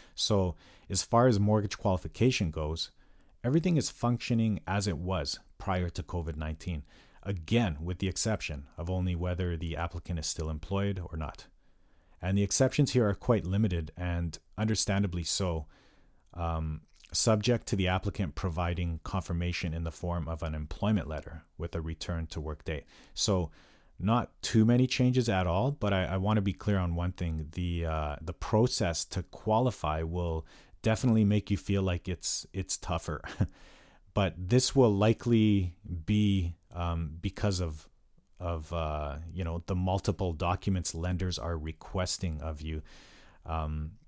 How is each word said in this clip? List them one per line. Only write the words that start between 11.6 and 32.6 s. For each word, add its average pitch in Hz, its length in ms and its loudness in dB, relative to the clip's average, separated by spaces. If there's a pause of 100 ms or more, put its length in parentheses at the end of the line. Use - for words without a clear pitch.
And 92 160 0
the 101 60 4
exceptions 131 500 4
here 117 160 6
are 98 60 2
quite 107 320 2
limited, 92 500 0
and 85 420 -2 (200)
understandably 101 640 0
so, 82 440 -2 (680)
um, 80 480 -4 (280)
subject 110 580 2
to 110 80 0
the 92 120 2
applicant 92 460 0
providing 87 680 -2
confirmation 87 680 -2
in 82 120 -4
the 82 60 -4
form 87 380 -4
of 82 140 -6
an 78 120 -4
employment 87 540 -2
letter 76 360 -10 (120)
with - 180 -8
a 87 60 -4
return 82 460 -6
to - 140 -8
work 76 240 -8
date. 78 200 -6 (300)
So 90 360 0 (480)
not 113 320 0 (120)
too 110 240 4
many 123 200 6
changes 127 420 2
at 92 180 2
all, 98 240 2
but 104 240 0
I, 92 100 2
I 92 140 -2
wanna 104 240 2
be 98 100 2
clear 101 260 0
on 85 180 0
one 85 160 0
thing. 80 400 -2
The, 85 340 -2
uh, 76 340 -2
the 80 140 -8
process 110 720 2
to 90 160 -6
qualify 107 800 0
will 82 420 -2 (380)
definitely 110 420 4
make 104 260 4
you 98 60 2
feel 98 260 0
like 90 260 -2
it's, - 440 -6
it's - 240 -4